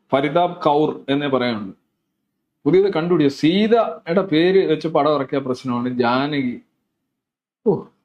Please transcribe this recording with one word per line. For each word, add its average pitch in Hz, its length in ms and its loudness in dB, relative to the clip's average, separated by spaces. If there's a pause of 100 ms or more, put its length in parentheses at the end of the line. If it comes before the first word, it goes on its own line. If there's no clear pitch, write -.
(120)
ഫരിതാബ് 151 500 0
കൗർ 151 460 0
എന്നേ 143 180 0
പറയാനുള്ളൂ. 120 480 -4 (880)
പുതിയത് 190 280 4
കണ്ടുപിടിച്ച 156 440 0
സീതയുടെ 196 880 0
പേര് 170 440 2
വെച്ച് 156 220 -2
പടം 156 260 2
ഇറക്കിയ 139 240 -4
പ്രശ്നമാണ് 127 500 -4
ജാനകി. 127 720 -2 (1080)
ഓ, 185 180 0 (200)